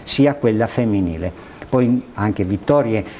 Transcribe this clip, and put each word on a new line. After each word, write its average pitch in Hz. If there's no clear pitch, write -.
sia 139
quella 113
femminile. 92
Poi 123
anche 104
vittorie 110